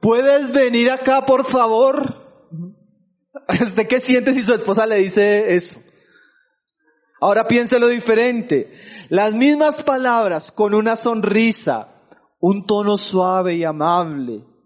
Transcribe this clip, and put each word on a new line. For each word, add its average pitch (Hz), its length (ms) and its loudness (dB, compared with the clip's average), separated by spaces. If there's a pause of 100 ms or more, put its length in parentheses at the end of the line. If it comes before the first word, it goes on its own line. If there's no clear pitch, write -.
¿Puedes 262 520 2
venir 240 380 2
acá, 262 340 0
por 269 220 2
favor?. 262 760 0 (1300)
<laughs> - 0 -
¿Usted 208 400 -2
qué 254 120 2
siente 254 340 0
si 262 80 -2
su 220 100 0
esposa 220 340 0
le 220 100 -2
dice 202 580 2
eso? 175 240 -2 (1400)
Ahora 208 260 2
piénselo 240 400 2
diferente. 233 840 0 (360)
Las 202 240 0
mismas 294 500 2
palabras 233 680 -2
con 208 240 -2
una 214 220 0
sonrisa, 214 1000 -2 (460)
un 196 260 -2
tono 208 300 0
suave 185 580 -2
y 170 100 -4
amable. 151 800 -4 (220)